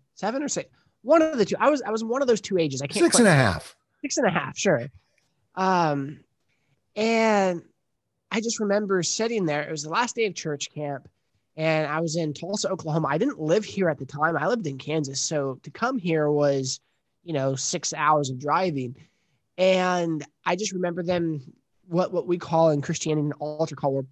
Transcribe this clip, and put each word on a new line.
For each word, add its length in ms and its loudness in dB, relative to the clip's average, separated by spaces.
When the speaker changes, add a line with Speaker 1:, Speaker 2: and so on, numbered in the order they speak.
Speaker 1:
seven 280 -4
or 60 -4
six, 200 -6
one 200 6
of 160 0
the 80 4
two. 140 -2
I 100 4
was, 120 2
I 100 -6
was 120 -4
one 180 -2
of 60 0
those 140 4
two 160 -2
ages. 240 0
I 60 -4
can't 180 2
Speaker 2:
Six 140 4
and 80 8
a 60 8
half. 420 4
Speaker 1:
quite, 260 -20
six 160 -6
and 100 2
a 20 2
half, 280 -2
sure. 300 2
Um, 640 0
and 680 2
I 120 -2
just 180 -4
remember 420 2
sitting 440 0
there. 180 0
It 80 -8
was 120 -6
the 60 -10
last 260 -2
day 100 0
of 100 -4
church 380 -6
camp, 340 -8
and 320 0
I 140 -4
was 160 -4
in 160 -4
Tulsa, 360 -6
Oklahoma. 400 -2
I 80 0
didn't 220 -2
live 260 0
here 240 -2
at 80 -2
the 80 -12
time. 320 0
I 100 0
lived 200 -2
in 100 -6
Kansas. 440 -4
So 420 -2
to 80 -16
come 260 -2
here 320 2
was, 500 2
you 100 -6
know, 220 0
six 380 -4
hours 360 2
of 100 -8
driving. 560 -2
And 680 2
I 100 0
just 180 -4
remember 300 -4
them, 380 -2
what, 260 0
what 140 -2
we 100 0
call 320 4
in 120 2
Christianity 440 -2
an 80 -2
altar 420 -4
call, 180 0
where, 180 -2